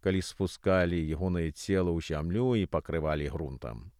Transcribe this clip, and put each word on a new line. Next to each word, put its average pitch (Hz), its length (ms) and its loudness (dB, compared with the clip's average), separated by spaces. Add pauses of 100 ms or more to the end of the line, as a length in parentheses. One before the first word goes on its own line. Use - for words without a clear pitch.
калі 95 160 2
спускалі 90 880 2
ягонае 85 420 0
цела 92 380 0
ў 82 160 0
зямлю 90 480 0
і 101 160 2
пакрывалі 78 640 0
грунтам. 65 680 -8